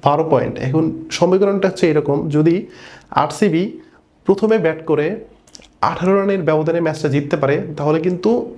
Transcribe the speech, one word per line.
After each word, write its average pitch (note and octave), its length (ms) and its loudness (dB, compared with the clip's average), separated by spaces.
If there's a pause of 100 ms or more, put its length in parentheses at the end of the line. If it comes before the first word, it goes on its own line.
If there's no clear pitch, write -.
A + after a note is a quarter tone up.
বারো D3 180 2 (100)
পয়েন্ট। A#2+ 200 0 (140)
এখন D#3+ 160 0 (340)
সমীকরণটা F#3+ 540 2
হচ্ছে - 220 -2
এরকম, C#3+ 240 0 (180)
যদি D#3+ 200 4 (680)
আরসিবি F3 400 0 (640)
প্রথমে G#3+ 280 2 (100)
ব্যাট D#3+ 140 0 (100)
করে D3 180 0 (840)
আঠারো F#3 260 0
রানের G3 320 0
ব্যবধানে D#3 360 2
ম্যাচটা D#3 300 -2
জিততে C#3+ 260 0
পারে, C#3 140 2 (220)
তাহলে D3+ 280 0
কিন্তু F3+ 240 0 (280)